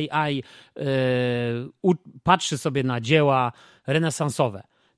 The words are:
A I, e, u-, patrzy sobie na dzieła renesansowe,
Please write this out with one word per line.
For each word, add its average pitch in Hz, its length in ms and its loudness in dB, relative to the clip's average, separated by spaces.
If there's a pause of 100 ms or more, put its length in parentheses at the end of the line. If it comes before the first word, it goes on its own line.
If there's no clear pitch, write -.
(120)
A 151 180 0
I, 143 100 -2
e, - 440 -14 (1000)
u-, 180 120 4 (300)
patrzy 170 340 2
sobie 135 260 -2
na 123 180 -2
dzieła 135 500 2 (360)
renesansowe, 143 760 -2 (340)